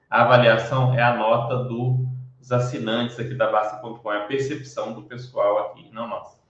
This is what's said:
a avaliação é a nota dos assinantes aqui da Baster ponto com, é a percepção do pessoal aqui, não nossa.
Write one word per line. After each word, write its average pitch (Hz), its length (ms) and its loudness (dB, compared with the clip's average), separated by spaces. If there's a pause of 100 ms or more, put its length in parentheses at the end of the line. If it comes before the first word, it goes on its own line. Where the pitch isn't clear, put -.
a 113 140 4
avaliação 123 720 6
é 120 80 2
a 120 120 4
nota 123 480 0
dos - 880 -4
assinantes 120 680 -2
aqui - 160 -8
da 110 160 0
Baster 107 300 -2
ponto 113 200 -14
com, 107 100 -6
é 104 120 -2
a - 20 -8
percepção 131 680 -6
do 107 100 -16
pessoal 107 560 -2
aqui, - 340 -10
não 117 140 -10
nossa. - 420 -14